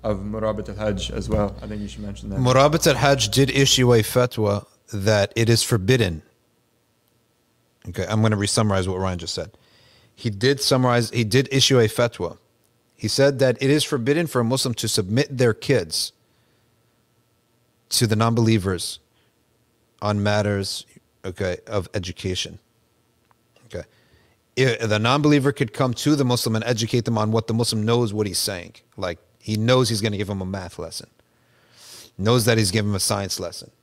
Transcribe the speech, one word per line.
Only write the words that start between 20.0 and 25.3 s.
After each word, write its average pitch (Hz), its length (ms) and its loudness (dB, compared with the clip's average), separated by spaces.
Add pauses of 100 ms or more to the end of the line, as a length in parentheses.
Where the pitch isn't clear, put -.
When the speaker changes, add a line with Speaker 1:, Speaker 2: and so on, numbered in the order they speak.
Speaker 2:
on 104 220 0
matters, 104 640 -2 (380)
okay, 92 420 -6
of 101 260 -4
education. 90 680 -6 (1080)
Okay. 95 180 -12 (760)
I-, 120 280 2
the 107 120 2
non-believer 143 540 4